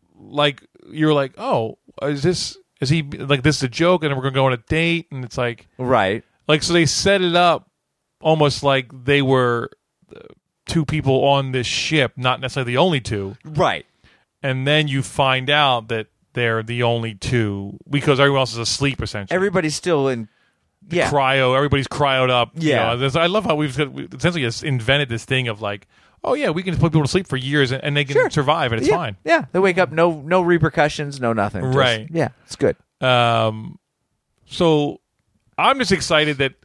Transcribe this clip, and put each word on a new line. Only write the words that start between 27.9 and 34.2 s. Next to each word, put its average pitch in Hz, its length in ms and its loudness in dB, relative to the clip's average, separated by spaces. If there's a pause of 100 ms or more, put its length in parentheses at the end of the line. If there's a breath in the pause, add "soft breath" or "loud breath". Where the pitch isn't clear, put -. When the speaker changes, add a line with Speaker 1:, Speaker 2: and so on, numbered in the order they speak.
Speaker 1:
they 147 80 2
can 135 100 -4
Speaker 2:
Sure. 480 160 2
Speaker 1:
survive, 147 420 0
and 113 80 0
it's 285 80 0
Speaker 2:
Yeah. 427 80 4
Speaker 1:
fine." 120 280 -6
Speaker 2:
Yeah, 302 280 2
they 175 80 0
wake 190 180 2
up, 185 140 2
no, 165 320 2
no 180 180 2
repercussions, 151 800 0
no 117 120 0
nothing. 104 300 -2
Just, 131 140 0
Speaker 1:
Right. 120 340 2
Speaker 2:
yeah, 160 180 -2 (160)
it's - 120 -16
good. 120 180 2 (260)
Speaker 1:
Um, 117 800 0 (680)